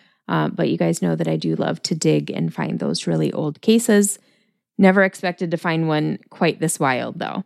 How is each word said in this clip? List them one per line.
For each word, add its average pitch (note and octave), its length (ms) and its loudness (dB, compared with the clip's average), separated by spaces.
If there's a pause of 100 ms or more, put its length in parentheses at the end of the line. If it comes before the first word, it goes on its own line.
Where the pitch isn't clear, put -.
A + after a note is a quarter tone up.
(280)
Uh, D#3+ 200 0
but F3 200 -2
you E3 80 0
guys E3+ 260 0
know E3 140 0
that D#3+ 100 -2
I D#3+ 100 0
do D#3+ 200 -2
love D#3+ 280 -4
to - 100 -2
dig D3+ 360 0
and E3 240 -4
find - 240 -4
those D#3 300 -4
really D#3 240 0
old D#3 300 -6
cases. A3 540 4 (600)
Never G3 240 6
expected F3+ 480 -2
to E3+ 60 -2
find D#3+ 320 0
one D#3 400 -2
quite - 320 0
this - 180 -2
wild, B2+ 400 0
though. - 280 -6